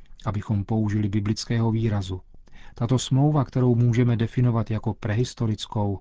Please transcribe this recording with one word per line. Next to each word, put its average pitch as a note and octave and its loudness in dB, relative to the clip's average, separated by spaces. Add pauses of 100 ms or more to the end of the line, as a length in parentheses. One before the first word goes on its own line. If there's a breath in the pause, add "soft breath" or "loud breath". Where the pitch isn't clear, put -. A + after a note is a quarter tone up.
(260 soft breath)
abychom G#2 -2
použili G#2+ 0
biblického A2 0
výrazu. G#2 -2 (540 loud breath)
Tato A#2+ 0
smlouva, C#3 2
kterou B2 2
můžeme A#2+ 4
definovat A#2 0
jako G#2+ -2
prehistorickou, G#2+ -2